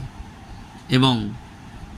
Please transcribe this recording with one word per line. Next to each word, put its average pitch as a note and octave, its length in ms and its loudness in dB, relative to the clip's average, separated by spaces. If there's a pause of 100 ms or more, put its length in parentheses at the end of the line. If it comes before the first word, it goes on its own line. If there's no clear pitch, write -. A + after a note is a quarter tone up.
(880)
এবং B2+ 400 6 (680)